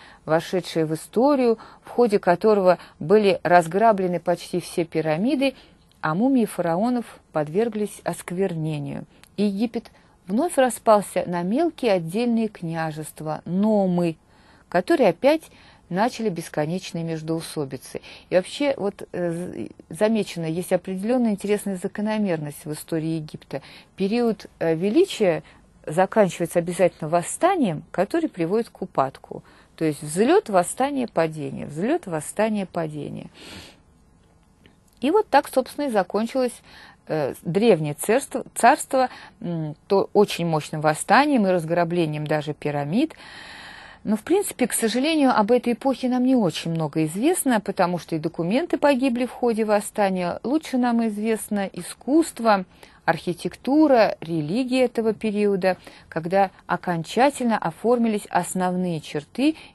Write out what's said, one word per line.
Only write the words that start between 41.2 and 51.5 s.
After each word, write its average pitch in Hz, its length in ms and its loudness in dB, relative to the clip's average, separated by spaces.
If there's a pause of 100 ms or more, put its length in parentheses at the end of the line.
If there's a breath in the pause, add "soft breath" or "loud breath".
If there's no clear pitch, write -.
и 190 40 2
разграблением 165 760 0
даже 151 280 -2
пирамид. 151 580 -2 (920 loud breath)
Но, 214 120 0
в - 60 -10
принципе, 349 440 0
к - 80 -6
сожалению, 262 600 2
об 214 160 2
этой 240 220 2
эпохе 254 380 -2
нам 247 140 0
не 262 120 4
очень 175 340 0
много 160 360 -2
известно, 240 540 0
потому 180 380 0
что - 160 -8
и 165 40 -4
документы 180 580 -2
погибли 254 480 2
в 233 60 -6
ходе 226 340 0
восстания. 202 800 0
Лучше 269 340 -2
нам 240 320 2
известно 208 640 -2